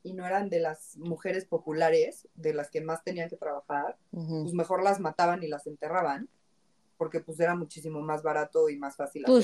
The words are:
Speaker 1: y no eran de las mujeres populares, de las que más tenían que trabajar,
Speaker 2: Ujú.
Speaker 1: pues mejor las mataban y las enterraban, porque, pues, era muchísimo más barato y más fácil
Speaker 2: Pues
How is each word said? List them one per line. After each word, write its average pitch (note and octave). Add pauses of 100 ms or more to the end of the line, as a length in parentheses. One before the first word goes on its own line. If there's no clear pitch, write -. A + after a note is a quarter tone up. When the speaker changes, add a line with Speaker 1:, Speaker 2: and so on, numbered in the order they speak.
Speaker 1:
y F#3
no F#3
eran G3
de E3+
las D#3
mujeres F3
populares, D#3+
de D#3
las D3
que D#3
más D#3+
tenían E3+
que E3
trabajar, C#3+ (160)
Speaker 2:
Ujú. D#3+
Speaker 1:
pues E3+
mejor F3
las G3
mataban F3
y D#3
las D3
enterraban, D#3 (680)
porque, E3
pues, D#3+
era E3+
muchísimo D#3
más D#3
barato D3+
y C#3+
más C#3
fácil C#3+
Speaker 2:
Pues B3+